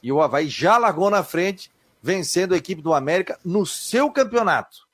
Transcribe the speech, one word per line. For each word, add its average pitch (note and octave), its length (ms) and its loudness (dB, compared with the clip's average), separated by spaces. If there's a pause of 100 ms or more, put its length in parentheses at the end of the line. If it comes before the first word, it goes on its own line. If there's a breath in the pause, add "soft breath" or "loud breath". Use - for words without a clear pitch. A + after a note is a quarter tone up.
E A#2+ 80 -4
o D3 100 2
Avaí D3+ 260 0
já F3+ 300 2
largou G3 320 2
na G3+ 140 2
frente, F#3 480 -4 (300)
vencendo F3+ 520 -2
a F3 40 2
equipe E3 240 -6
do D#3+ 120 0
América D#3 500 -2
no F#3 220 0
seu C#4 460 -2
campeonato. G#3+ 840 -2